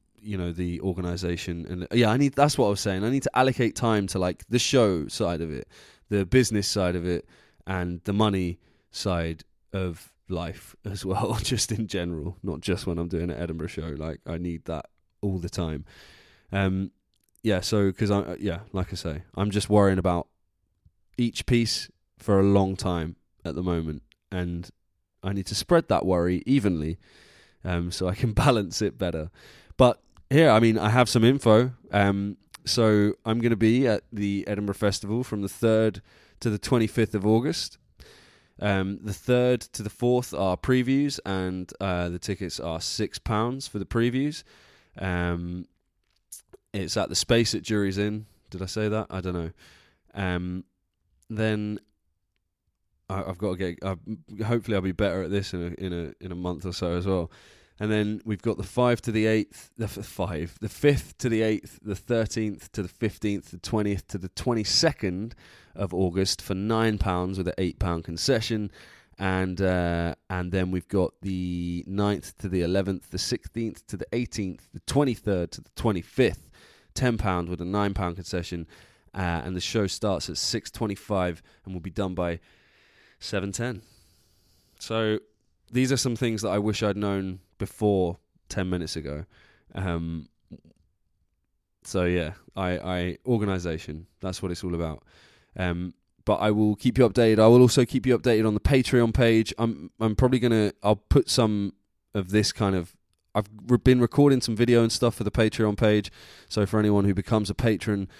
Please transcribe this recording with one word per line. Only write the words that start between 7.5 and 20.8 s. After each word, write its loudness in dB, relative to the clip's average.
and -4
the -2
money 0
side -4
of -8
life -8
as -8
well, -2
<laughs> -4
just -2
in -4
general, -6
not -6
just -2
when -2
I'm -4
doing -4
an -8
Edinburgh -6
show. -10
Like, -8
I -8
need -8
that -8
all -2
the -6
time. -4
Um, 0
yeah, 2
so, 2
'cause 0
I, 4
uh, -4
yeah, -4
like -4
I -8
say, -8
I'm 0
just -2
worrying 6
about 0